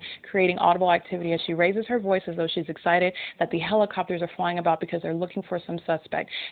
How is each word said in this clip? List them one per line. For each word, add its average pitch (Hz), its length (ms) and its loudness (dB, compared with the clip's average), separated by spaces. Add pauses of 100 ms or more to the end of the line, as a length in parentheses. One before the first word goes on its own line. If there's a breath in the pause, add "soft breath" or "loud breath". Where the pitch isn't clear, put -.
(300 loud breath)
creating 180 300 4
audible 180 300 4
activity 175 440 0
as 165 120 -2
she 175 80 -4
raises 190 340 2
her 240 120 0
voice 190 280 2
as 170 100 -6
though 165 100 0
she's 165 220 -4
excited 180 440 2 (260 loud breath)
that 170 120 0
the 170 80 0
helicopters 180 640 0
are 170 160 -6
flying 175 220 -2
about 165 200 2
because 170 220 -4
they're 165 120 -4
looking 175 360 -4
for 180 180 -2
some 175 180 -4
suspect. - 440 -4 (220 loud breath)